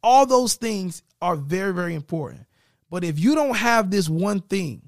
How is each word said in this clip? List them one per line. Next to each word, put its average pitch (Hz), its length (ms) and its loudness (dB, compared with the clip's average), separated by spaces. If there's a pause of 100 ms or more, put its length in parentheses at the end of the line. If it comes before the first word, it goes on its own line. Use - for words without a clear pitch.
All 262 240 6
those 254 300 2
things 196 480 -6 (180)
are 175 140 0
very, 180 360 -4
very 175 220 -4
important. 147 520 -10 (440)
But 190 140 -6
if 151 160 -2
you 269 160 4
don't 277 200 0
have 226 320 2
this 190 200 0
one 190 320 0
thing 175 480 -6